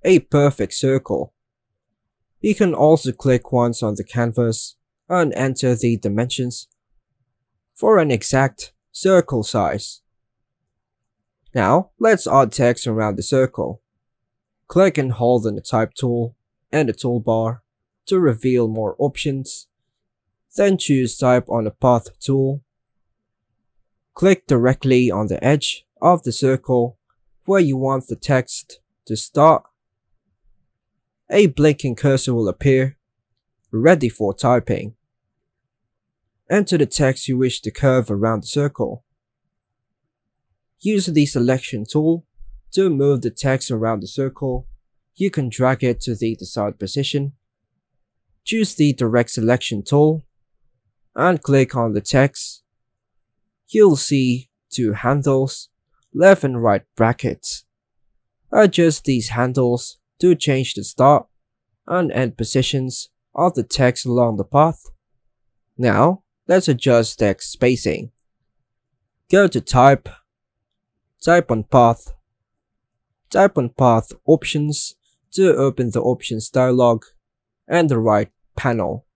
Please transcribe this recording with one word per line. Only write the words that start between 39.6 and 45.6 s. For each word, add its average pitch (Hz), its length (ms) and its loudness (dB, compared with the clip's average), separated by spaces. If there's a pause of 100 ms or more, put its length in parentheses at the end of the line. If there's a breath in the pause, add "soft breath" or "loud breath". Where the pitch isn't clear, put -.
Use 202 280 -2
the 151 180 2
selection 127 640 -2
tool 160 360 0 (480)
to 190 160 0
move 139 320 0
the 117 100 -4
text 135 400 -4
around 110 320 -4
the - 40 -12
circle. 131 600 -8 (480)
You 190 160 -4
can 131 180 -4
drag 127 340 0